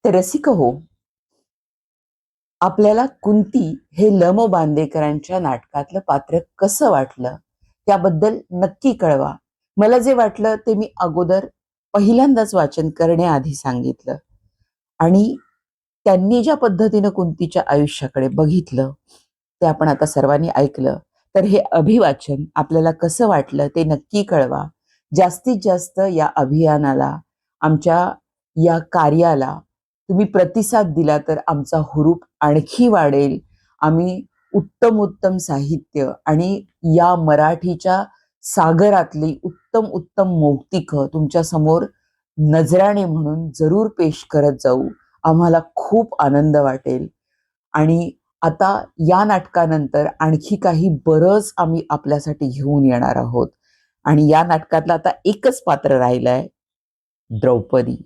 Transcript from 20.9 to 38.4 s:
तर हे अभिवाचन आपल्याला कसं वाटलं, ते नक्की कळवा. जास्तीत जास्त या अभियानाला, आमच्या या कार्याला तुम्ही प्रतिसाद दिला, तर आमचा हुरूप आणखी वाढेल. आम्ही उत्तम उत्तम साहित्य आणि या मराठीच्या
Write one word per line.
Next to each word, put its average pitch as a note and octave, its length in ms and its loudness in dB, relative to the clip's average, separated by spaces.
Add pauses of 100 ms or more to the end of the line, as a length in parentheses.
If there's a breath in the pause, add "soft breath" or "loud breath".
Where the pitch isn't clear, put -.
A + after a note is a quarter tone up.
तर F#3+ 60 4
हे G3 180 2 (140)
अभिवाचन D#3 720 0 (100)
आपल्याला D#3+ 360 0
कसं E3+ 380 -2
वाटलं, C#3+ 400 0
ते E3 160 -2
नक्की D#3 380 -2
कळवा. C#3+ 420 -2 (500)
जास्तीत F#3 480 0
जास्त F3+ 380 -2 (120)
या D#3 240 0
अभियानाला, D3 840 0 (420)
आमच्या E3 520 0 (440)
या E3 220 2
कार्याला D#3+ 840 0 (480)
तुम्ही G3 180 2
प्रतिसाद G#3 600 0
दिला, D3+ 320 0
तर D#3 280 -4
आमचा D#3 320 -4
हुरूप D3+ 460 0 (160)
आणखी D#3 480 2
वाढेल. C#3+ 500 2 (420)
आम्ही E3+ 440 -2 (300)
उत्तम A3 440 0
उत्तम F#3+ 380 -2
साहित्य C#3+ 760 -4 (140)
आणि F3+ 380 -2 (180)
या E3+ 320 4
मराठीच्या E3 880 0 (380 soft breath)